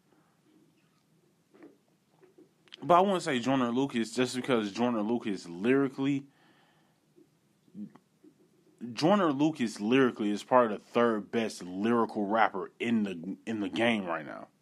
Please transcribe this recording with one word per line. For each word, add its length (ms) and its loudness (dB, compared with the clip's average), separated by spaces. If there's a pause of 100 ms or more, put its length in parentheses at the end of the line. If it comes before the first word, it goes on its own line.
(2750)
But 140 6
I 60 8
wouldn't 200 2
say 180 -2
Joyner 300 2
Lucas 420 -2
just 240 -2
because 360 0
Joyner 300 -2
Lucas 460 -4
lyrically, 760 0 (2750)
Joyner 380 2
Lucas 480 0
lyrically 520 2
is 120 -4
probably 340 4
the 60 -14
third 480 0
best 320 -4
lyrical 640 0
rapper 540 0
in 240 0
the, 420 -6
in 140 -6
the 100 -4
game 360 0
right 200 -6
now. 220 -14 (140)